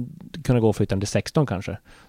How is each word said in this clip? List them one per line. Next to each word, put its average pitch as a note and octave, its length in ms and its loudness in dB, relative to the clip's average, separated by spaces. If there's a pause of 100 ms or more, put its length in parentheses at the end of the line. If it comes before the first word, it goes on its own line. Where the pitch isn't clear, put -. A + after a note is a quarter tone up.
(440)
kunnat B2 180 4
gå A2 80 6
att G2+ 60 2
flytta G2+ 200 0
den G2 60 0
till G2+ 60 -2
sexton - 380 0
kanske. F2+ 320 -4 (320)